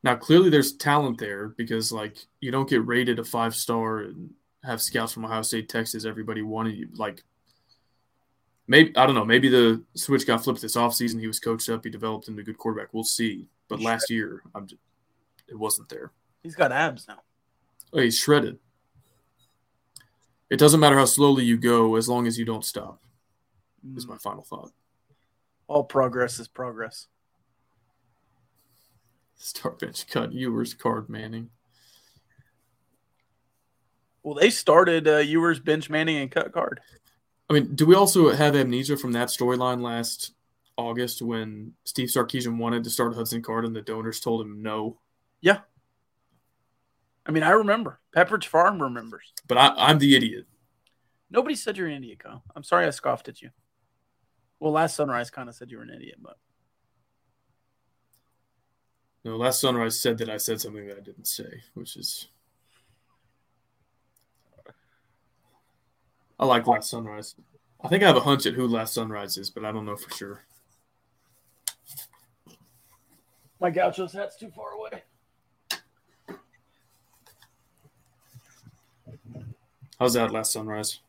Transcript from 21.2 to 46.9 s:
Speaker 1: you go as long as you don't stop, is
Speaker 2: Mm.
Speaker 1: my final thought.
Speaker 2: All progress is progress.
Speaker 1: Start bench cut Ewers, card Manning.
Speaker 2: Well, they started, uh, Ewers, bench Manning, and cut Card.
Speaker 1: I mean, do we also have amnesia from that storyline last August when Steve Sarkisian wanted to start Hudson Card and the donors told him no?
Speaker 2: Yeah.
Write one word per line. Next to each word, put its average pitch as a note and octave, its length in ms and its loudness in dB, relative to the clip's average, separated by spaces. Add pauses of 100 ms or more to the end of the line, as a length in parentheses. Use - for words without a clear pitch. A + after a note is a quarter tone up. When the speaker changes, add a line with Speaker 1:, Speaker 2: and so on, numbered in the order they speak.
Speaker 1:
you A#2 140 4
go A#2 380 4
as A2+ 120 0
long A#2+ 180 0
as A2+ 120 -4
you A2+ 80 -4
don't A2 180 -6
stop, G2 380 -12 (920)
is B2 120 -12
Speaker 2:
Mm. - 40 -20
Speaker 1:
my - 60 -16
final G2+ 280 -12
thought. - 260 -16 (1000)
Speaker 2:
All D3 160 2
progress B2 560 0
is A2 80 -16
progress. A2+ 580 -12 (2250)
Speaker 1:
Start - 420 -10
bench - 300 -10
cut A#2 240 -4
Ewers, A#2+ 420 -4
card A2+ 340 -4
Manning. A2+ 420 -12 (2750)
Speaker 2:
Well, D3 120 -8
they F3 160 6
started, E3 560 4
uh, D3+ 120 6
Ewers, D#3 420 2
bench D3+ 280 -2
Manning, D#3 280 -2
and C3+ 140 -4
cut - 220 -2
Card. - 280 -4 (680)
Speaker 1:
I D3+ 40 2
mean, C#3+ 220 2
do D3+ 120 4
we F3+ 80 12
also F#3+ 360 8
have C#3+ 260 4
amnesia C3 400 0
from B2+ 160 -4
that A#2+ 160 -2
storyline B2 520 0
last A#2 520 -6 (440)
August A#2 460 -6
when A2 500 -8 (120)
Steve B2+ 240 -6
Sarkisian A#2+ 500 -2
wanted A#2 260 -2
to A#2 60 -10
start A#2 240 -2
Hudson A2+ 260 -6
Card A2+ 240 -4
and A2+ 100 -6
the G#2+ 60 -10
donors A2 400 -8
told A2+ 200 -2
him G#2+ 200 -12
no? G#2+ 380 -8 (420)
Speaker 2:
Yeah. G3+ 200 2 (1600)